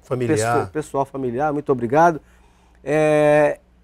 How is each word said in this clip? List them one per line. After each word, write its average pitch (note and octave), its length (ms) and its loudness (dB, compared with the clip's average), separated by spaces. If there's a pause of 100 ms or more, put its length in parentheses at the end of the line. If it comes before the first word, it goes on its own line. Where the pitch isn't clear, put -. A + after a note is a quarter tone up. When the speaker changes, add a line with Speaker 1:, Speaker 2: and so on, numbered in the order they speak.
Speaker 1:
Familiar. A#2+ 560 -2
Speaker 2:
pesso-, G2+ 120 -6
pessoal, C#3+ 340 -6
familiar, C3+ 480 -6
muito D3 200 -2
obrigado. C#3+ 480 2 (640)
É, D3+ 720 2 (260)